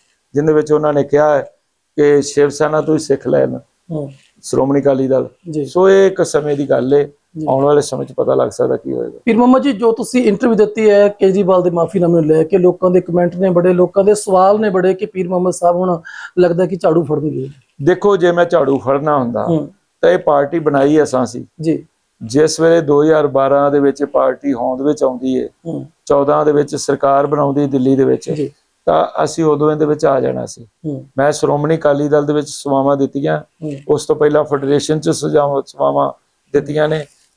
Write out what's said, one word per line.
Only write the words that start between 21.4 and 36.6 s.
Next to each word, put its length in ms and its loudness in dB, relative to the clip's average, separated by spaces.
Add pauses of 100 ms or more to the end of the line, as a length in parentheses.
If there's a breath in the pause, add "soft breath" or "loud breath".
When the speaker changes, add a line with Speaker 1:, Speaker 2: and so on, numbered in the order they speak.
Speaker 2:
ਜੀ। 260 -4 (360)
Speaker 1:
ਜਿਸ 380 0
ਵੇਲੇ 200 4
ਦੋ 220 2
ਹਜ਼ਾਰ 240 2
ਬਾਰਾਂ 440 2
ਦੇ 100 2
ਵਿੱਚ 240 0
ਪਾਰਟੀ 480 -2
ਹੋਂਦ 300 -4
ਵਿੱਚ 220 -2
ਆਉਂਦੀ 300 -2
ਏ, 140 -4 (180)
Speaker 2:
ਹੂੰ। 200 -10 (200)
Speaker 1:
ਚੌਦਾਂ 380 2
ਦੇ 80 2
ਵਿੱਚ 240 -2
ਸਰਕਾਰ 500 0
ਬਣਾਉਂਦੀ 400 -2
ਦਿੱਲੀ 300 0
ਦੇ 80 2
ਵਿੱਚ, 260 -2
Speaker 2:
ਜੀ। 200 -6 (360)
Speaker 1:
ਤਾਂ 380 0
ਅਸੀਂ 200 -4
ਉਦੋਂ 260 2
ਇਹਦੇ 160 -2
ਵਿੱਚ 180 -2
ਆ 160 2
ਜਾਣਾ 260 -4
ਸੀ। 180 -18 (220)
Speaker 2:
ਹੂੰ। 200 -10 (120)
Speaker 1:
ਮੈਂ 140 2
ਸ਼੍ਰੋਮਣੀ 440 -2
ਅਕਾਲੀ 320 0
ਦਲ 180 0
ਦੇ 60 -2
ਵਿੱਚ 160 -2
ਸੇਵਾਵਾਂ 480 -2
ਦਿੱਤੀਆਂ, 440 -2
Speaker 2:
ਹੂੰ। 320 -14 (160)
Speaker 1:
ਉਸ 180 0
ਤੋਂ 100 0
ਪਹਿਲਾਂ 280 2
ਫੈਡਰੇਸ਼ਨ 560 -2
'ਚ 100 -2
ਸਜਾਵਾਂ, 560 -2
ਸੇਵਾਵਾਂ 460 -2 (400)
ਦਿੱਤੀਆਂ 360 -2